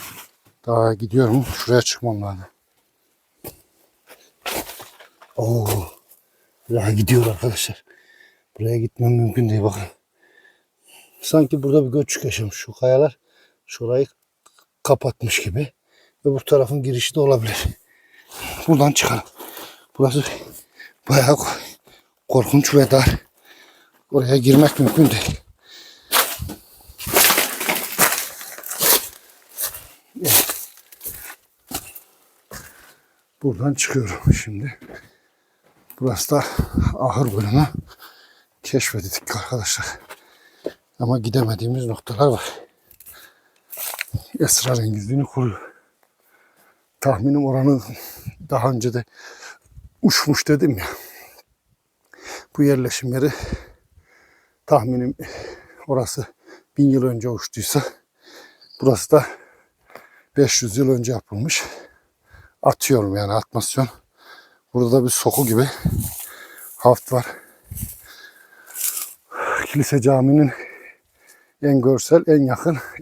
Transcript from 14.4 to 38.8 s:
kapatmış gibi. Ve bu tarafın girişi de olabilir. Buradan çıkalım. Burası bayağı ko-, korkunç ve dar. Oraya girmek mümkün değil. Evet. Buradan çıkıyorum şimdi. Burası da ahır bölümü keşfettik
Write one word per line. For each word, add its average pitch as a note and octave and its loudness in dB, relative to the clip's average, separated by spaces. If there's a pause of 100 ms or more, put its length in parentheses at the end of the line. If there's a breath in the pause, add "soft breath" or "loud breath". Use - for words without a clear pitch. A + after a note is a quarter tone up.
kapatmış - -2
gibi. B2 -4 (540)
Ve C#3+ 4
bu C3+ -2
tarafın C#3 2
girişi B2 -4
de D#3+ 0
olabilir. B2 2 (1000 loud breath)
Buradan C#3+ 6
çıkalım. - -2 (760 loud breath)
Burası C3 2 (840 loud breath)
bayağı C#3 6
ko-, - -6 (720 soft breath)
korkunç C3+ 2
ve C#3 6
dar. C3+ 4 (920 soft breath)
Oraya C3+ 2
girmek C3+ 6
mümkün C#3 6
değil. - -4 (4000 loud breath)
Evet. - 0 (2750 loud breath)
Buradan C3+ -2
çıkıyorum A2 0
şimdi. A2 -10 (1200 loud breath)
Burası B2+ -2
da C#3+ 2 (540 loud breath)
ahır B2 0
bölümü G#2+ 4 (960 soft breath)
keşfettik - -4